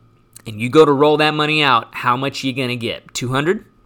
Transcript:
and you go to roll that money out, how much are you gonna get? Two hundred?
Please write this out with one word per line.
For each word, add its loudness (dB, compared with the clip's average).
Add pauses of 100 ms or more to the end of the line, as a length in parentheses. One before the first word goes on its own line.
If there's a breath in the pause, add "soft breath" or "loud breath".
(480)
and -12
you -4
go 8
to 4
roll 4
that 0
money 0
out, 0
how -2
much -6
are -4
you -4
gonna -4
get? -8
Two -6
hundred? -2 (200)